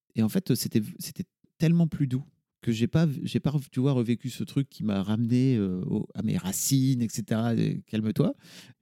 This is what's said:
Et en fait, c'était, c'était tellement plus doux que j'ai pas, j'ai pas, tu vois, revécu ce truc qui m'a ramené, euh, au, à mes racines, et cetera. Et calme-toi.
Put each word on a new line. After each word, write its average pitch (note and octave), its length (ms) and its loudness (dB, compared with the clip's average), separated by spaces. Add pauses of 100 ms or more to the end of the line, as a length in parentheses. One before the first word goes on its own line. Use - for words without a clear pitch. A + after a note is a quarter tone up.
(160)
Et A2+ 80 2
en A2 40 2
fait, D#3 280 0
c'était, - 260 -2 (160)
c'était - 260 -10 (340)
tellement E3+ 280 4
plus C#3+ 220 -2
doux B2+ 160 -4 (360)
que A#2 120 -2
j'ai A2+ 160 0
pas, E3 180 4 (160)
j'ai - 180 -2
pas, C#3+ 140 0 (160)
tu - 100 -4
vois, C#3 120 2
revécu A#2+ 360 0
ce A#2 160 -8
truc C#3 240 -2
qui - 140 -12
m'a G2+ 220 0
ramené, A#2+ 520 2
euh, F#2 300 0
au, - 280 -2
à - 80 -4
mes - 140 0
racines, C#3 640 0
et - 80 0
cetera. A#2 460 -2
Et G#2 320 0
calme-toi. A2 480 0 (480)